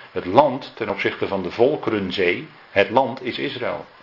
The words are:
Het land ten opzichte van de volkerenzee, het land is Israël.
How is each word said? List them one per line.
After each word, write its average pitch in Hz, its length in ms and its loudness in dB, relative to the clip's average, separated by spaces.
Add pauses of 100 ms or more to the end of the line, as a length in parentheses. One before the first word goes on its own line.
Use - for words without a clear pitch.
(120)
Het 110 140 -6
land 127 500 4
ten 101 140 -4
opzichte 101 380 -2
van 95 160 -2
de 85 80 -6
volkerenzee, 101 960 0 (240)
het 98 180 4
land 120 340 0
is - 140 -6
Israël. 120 480 -6 (180)